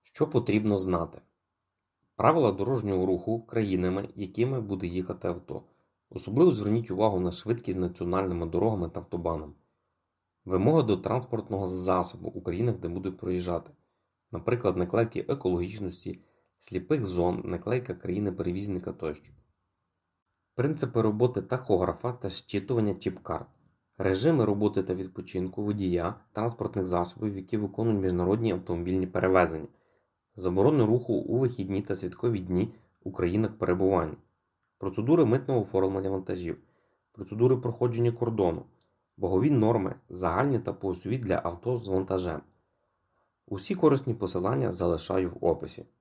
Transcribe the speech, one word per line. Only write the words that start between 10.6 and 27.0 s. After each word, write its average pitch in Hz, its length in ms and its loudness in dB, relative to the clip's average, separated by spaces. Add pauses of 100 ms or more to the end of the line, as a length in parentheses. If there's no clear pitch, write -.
до 104 140 2
транспортного 107 680 -4
засобу 90 640 -2
у 87 120 -10
країнах, 101 340 -2
де 85 120 -10
буде 92 240 -6
проїжджати. 90 600 -4 (600)
Наприклад, 92 460 0
наклейки 107 520 0
екологічності, 90 880 -4 (400)
сліпих 110 460 -2
зон, 87 400 2
наклейка 107 480 -2
країни-перевізника 95 1000 -4
тощо. - 400 -8 (1200)
Принципи 123 460 0
роботи 110 400 2
тахографа 95 720 0
та 98 160 -8
зчитування 104 640 -2
чіп-карт. - 520 -6 (520)
Режими 107 480 4
роботи 101 380 2
та 92 120 -2
відпочинку 92 680 -6
водія 92 520 0 (160)
транспортних 104 540 -4
засобів, 90 520 -2